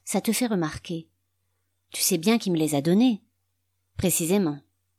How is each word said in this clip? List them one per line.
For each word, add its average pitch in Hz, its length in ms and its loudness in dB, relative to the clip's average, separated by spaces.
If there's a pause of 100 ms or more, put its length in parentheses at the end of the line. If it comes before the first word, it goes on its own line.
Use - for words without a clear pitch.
Ça 196 160 -2
te 226 100 -2
fait 240 160 -2
remarquer. » « 165 640 -6 (800)
Tu - 120 -6
sais 180 160 2
bien 214 200 2
qui 190 140 -2
me 170 40 2
les 151 200 0
a 139 60 0
donnés. » « 202 420 2 (720)
Précisément. » « 170 640 0 (380)